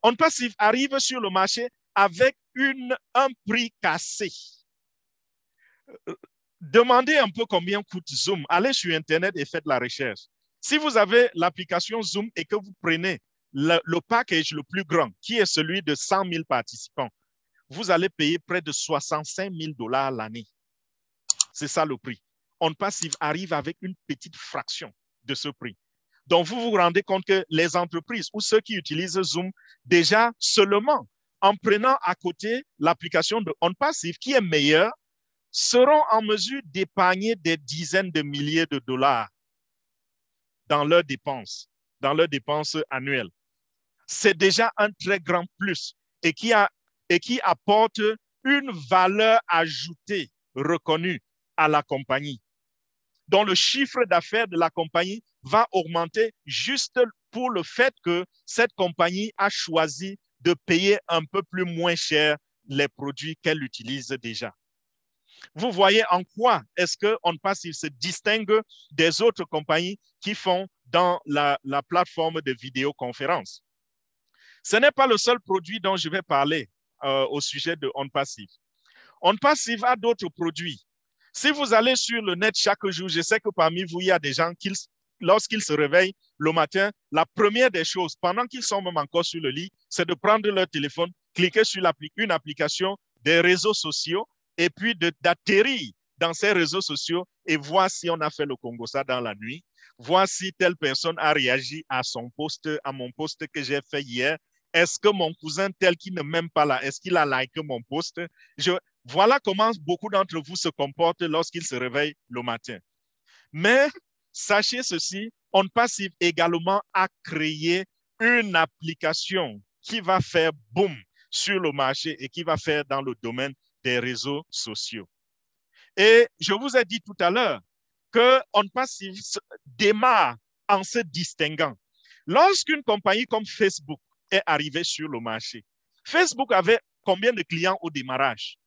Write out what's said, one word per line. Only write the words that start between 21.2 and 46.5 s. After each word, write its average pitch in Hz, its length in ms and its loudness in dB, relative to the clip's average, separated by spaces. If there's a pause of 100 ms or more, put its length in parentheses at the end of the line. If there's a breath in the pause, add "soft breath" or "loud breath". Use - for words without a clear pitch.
C'est 147 160 -8
ça 160 180 0
le 139 120 -6
prix. 117 240 -14 (380)
OnPassive 165 600 -4
arrive 160 320 -4
avec 160 300 -4
une 190 140 -10 (120)
petite 151 300 -12
fraction - 560 -10 (320)
de 135 100 -6
ce 147 140 -8
prix. 120 280 -12 (480)
Donc, 170 200 4
vous 233 160 -6
vous 233 100 -2
rendez 180 320 2
compte 190 220 -2
que 190 240 2
les 160 260 0
entreprises 175 560 -4
ou 214 80 -8
ceux 220 220 2
qui 226 140 -10
utilisent 170 460 -4
Zoom, 180 300 -4 (320 soft breath)
déjà 196 560 4
seulement 208 680 2 (360)
en 202 160 6
prenant 220 440 2
à 180 140 -2
côté 214 480 -4 (160)
l'application 165 640 0
de 160 180 -6
OnPassive, 175 580 -2
qui 254 140 -6
est 269 80 6
meilleure, 160 540 4 (580)
seront 277 580 4
en 220 120 4
mesure 214 420 -4
d'épargner 185 720 0
des 165 220 -2
dizaines 160 520 -4
de 156 120 -2
milliers 147 440 -2
de 143 140 -4
dollars 127 480 0 (1400)
dans 147 180 0
leurs 170 180 4
dépenses, 135 680 -10 (300)
dans 139 140 0
leurs 160 160 2
dépenses 147 480 -4 (120)
annuelles. 131 400 -4 (800)
C'est 196 300 2
déjà 196 400 4
un 214 160 2
très 190 260 -2
grand 175 260 -2 (120)
plus - 380 -6 (280)
et 165 80 2
qui 226 220 0